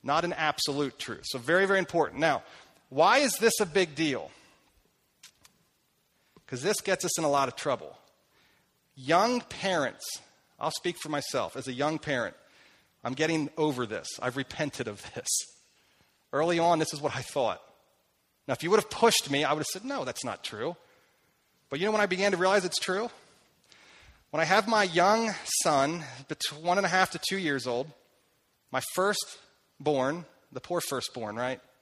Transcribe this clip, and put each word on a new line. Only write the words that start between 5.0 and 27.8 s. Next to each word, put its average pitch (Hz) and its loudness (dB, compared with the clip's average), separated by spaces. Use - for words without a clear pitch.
'Cause 127 -10
this 202 -2
gets 190 -2
us 165 -2
in 165 -2
a 147 4
lot 139 2
of - -12
trouble. 117 -6
Young 180 2
parents, 170 -4
I'll 156 -4
speak - -6
for 156 -10
myself. 139 -4
As 135 -10
a 131 -8
young 147 -2
parent, 123 -4
I'm 123 -6
getting 156 0
over 143 0
this. 104 -8
I've 127 -2
repented 113 -6
of 104 -10
this. - -10
Early 165 0
on, 170 4
this 156 -2
is 143 -10
what 143 -2
I 127 -6
thought. 110 -2
Now, 135 -2
if - -6
you 165 -2
would 214 6
have - -4
pushed - 2
me, 139 2
I 139 2
would 151 0
have 147 -4
said, 185 -10
"No, 262 -6
that's 123 -8
not 110 -6
true." 135 -8
But 139 -6
you 185 0
know 214 2
when 214 4
I 208 6
began 196 2
to 180 0
realize 185 4
it's - -2
true? 202 -4
When 151 -4
I 165 4
have 196 4
my 214 6
young 196 4
son, 151 2
bet-, - -6
one 170 0
and 196 2
a 175 2
half 185 4
to 165 -6
two - -2
years 143 0
old, 127 -2